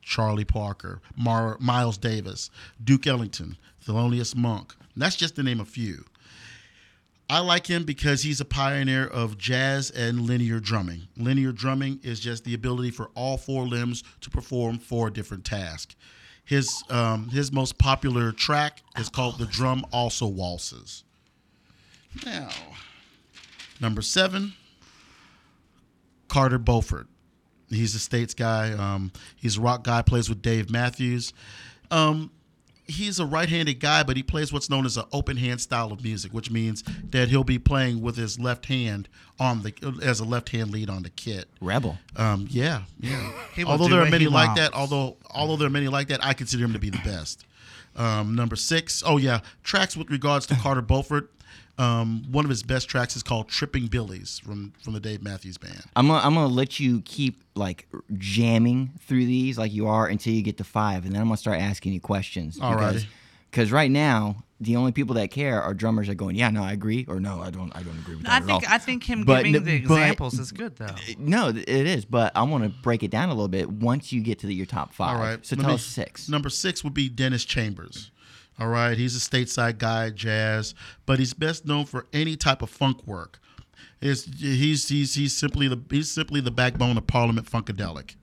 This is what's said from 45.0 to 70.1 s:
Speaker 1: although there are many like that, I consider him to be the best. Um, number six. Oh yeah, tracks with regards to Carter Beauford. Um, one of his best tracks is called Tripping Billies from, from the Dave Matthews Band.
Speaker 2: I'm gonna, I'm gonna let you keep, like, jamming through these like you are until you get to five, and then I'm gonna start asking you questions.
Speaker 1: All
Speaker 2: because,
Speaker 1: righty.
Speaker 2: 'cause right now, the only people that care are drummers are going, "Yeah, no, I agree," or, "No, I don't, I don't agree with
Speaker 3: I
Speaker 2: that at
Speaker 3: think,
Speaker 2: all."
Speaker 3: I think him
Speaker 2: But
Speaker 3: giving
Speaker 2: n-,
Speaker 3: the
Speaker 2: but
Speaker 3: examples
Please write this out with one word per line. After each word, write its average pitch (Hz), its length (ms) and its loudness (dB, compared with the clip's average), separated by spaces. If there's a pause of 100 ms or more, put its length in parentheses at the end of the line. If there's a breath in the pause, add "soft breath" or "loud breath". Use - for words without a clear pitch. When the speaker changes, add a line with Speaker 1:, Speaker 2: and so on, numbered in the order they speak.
Speaker 1:
although 156 240 0
there 147 120 2
are 135 40 2
many 143 160 2
like 139 220 0
that, 143 140 -2
I 135 100 0
consider 123 320 -2
him 113 80 2
to 104 60 -2
be 101 100 -2
the 92 100 -4
best. 92 460 -6 (500 loud breath)
Um, 110 400 0
number 117 200 0
six. - 500 0
Oh 156 120 6
yeah, 127 240 4 (220 loud breath)
tracks - 320 0
with 156 140 -8
regards 143 380 0
to 139 80 2
Carter 131 260 2
Beauford. 131 460 0 (520 loud breath)
Um, 117 520 2
one 147 140 4
of 143 40 0
his 117 120 0
best 123 260 -2
tracks 123 280 -2
is 120 80 -8
called 113 240 -2
Tripping 131 400 -2
Billies 98 520 -6
from, 101 340 -10 (100)
from 110 100 -8
the 107 60 -6
Dave 107 240 -8
Matthews 95 340 -10
Band. 92 240 -16 (140)
Speaker 2:
I'm 127 120 8
gonna, 151 180 6
I'm 151 100 6
gonna 143 180 4
let 131 260 0
you 123 220 4
keep, - 400 -4 (140)
like, 95 320 -6 (280)
jamming 117 760 4 (160)
through 127 180 2
these 127 320 0
like 110 160 -2
you 107 140 0
are 110 200 4
until 104 260 0
you 113 100 2
get 101 140 -2
to 98 60 -8
five, 98 420 -2
and 95 100 -4
then 104 60 0
I'm 113 80 2
gonna 107 80 2
start 98 220 -2
asking 98 340 -2
you 90 60 -2
questions. 90 600 -4
Speaker 1:
All 123 140 0
Speaker 2:
because, 107 240 2
Speaker 1:
righty. 107 100 -4 (440 soft breath)
Speaker 2:
'cause 113 200 2
right 143 180 6
now, 117 540 2 (160)
the 113 160 0
only 127 160 4
people 127 240 0
that 104 160 0
care 135 300 0
are 78 120 -2
drummers 107 360 0
are 101 40 -4
going, 95 220 -4
"Yeah, 117 160 2
no, 107 120 0
I 95 100 -2
agree," 110 340 -2
or, 95 120 -4
"No, 95 220 -4
I 90 80 -10
don't, 87 260 -8
I 87 60 -10
don't 82 160 -10
agree 82 200 -12
with 80 100 -10
Speaker 3:
I - 20 -4 (100)
Speaker 2:
that - 40 4
at - 40 -4
Speaker 3:
think, - 220 2
Speaker 2:
all." 208 60 6
Speaker 3:
I - 20 4
think 247 260 -4
him 226 200 -2
Speaker 2:
But 131 200 8
Speaker 3:
giving 151 120 6
Speaker 2:
n-, 147 80 4
Speaker 3:
the 151 240 2
Speaker 2:
but 156 80 8
Speaker 3:
examples 143 440 2